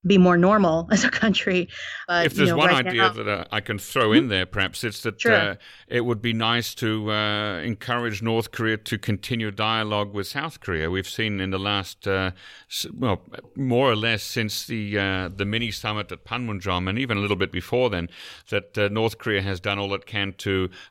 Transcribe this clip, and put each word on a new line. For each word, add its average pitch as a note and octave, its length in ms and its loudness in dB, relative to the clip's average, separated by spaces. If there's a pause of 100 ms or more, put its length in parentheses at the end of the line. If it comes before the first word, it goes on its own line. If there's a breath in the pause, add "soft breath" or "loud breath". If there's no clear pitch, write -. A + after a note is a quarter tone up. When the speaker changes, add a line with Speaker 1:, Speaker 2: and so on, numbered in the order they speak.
Speaker 1:
be G3 100 6
more F3+ 200 8
normal F3 520 6
<laughs> - 20 -2
as G#3+ 120 4
a B3 60 2
country. F#3 600 0 (380 loud breath)
But, F3 180 2
Speaker 2:
If D3+ 80 0
Speaker 1:
you - 60 -8
Speaker 2:
there's D3 100 6
Speaker 1:
know, - 80 2
Speaker 2:
one E3+ 120 6
Speaker 1:
right - 180 4
Speaker 2:
idea F3+ 160 2
Speaker 1:
now A2 100 6
Speaker 2:
that, G#2+ 140 -6
uh, G2 240 -2
I A2 100 -2
can G#2 160 -4
throw A2 340 2
in C3 120 8
Speaker 1:
Mm-hmm. B2 60 -2
Speaker 2:
there, F#2 160 2
perhaps, F#2+ 380 -4
it's A2 200 -6
that, A2 180 -4
Speaker 1:
Sure. A3+ 120 4
Speaker 2:
uh, G#2 220 2 (320 loud breath)
it A#2+ 140 0
would A#2 200 -2
be A#2 120 0
nice A2+ 420 0
to, G#2+ 360 -2
uh, G#2 480 -2
encourage A2+ 640 -4
North A2+ 280 0
Korea A2 260 0
to G#2+ 200 -6
continue A2 540 -4
dialogue G#2+ 640 -2
with G2+ 140 -4
South D3+ 340 -6
Korea. E2 280 -2
We've F#2 180 -2
seen G#2+ 320 -4
in F#2+ 120 -2
the F#2+ 80 -2
last, G2+ 480 -6
uh, F#2+ 240 0 (380 loud breath)
s-, - 240 -6
well, G#2 280 -2 (340)
more B2+ 360 2
or A2+ 40 2
less A2 280 -2
since - 420 -4
the, G#2 320 -4
uh, F#2+ 380 0
the G2 100 -2
mini A2 260 -2
summit G#2+ 400 -6
at - 140 -14
Panmunjom, G2 640 -4
and G#2 80 -2
even A#2+ 200 -2
a G2+ 40 0
little G2+ 160 0
bit F#2 140 -2
before A#2+ 380 0
then, E2+ 200 -4 (400 loud breath)
that, G2+ 280 -4
uh, G#2 120 2
North A2 280 0
Korea G2+ 240 -2
has G2 180 -4
done G2+ 180 -4
all G2+ 160 -4
it G2 120 -6
can G2 340 -4
to, F#2+ 300 -2 (220 loud breath)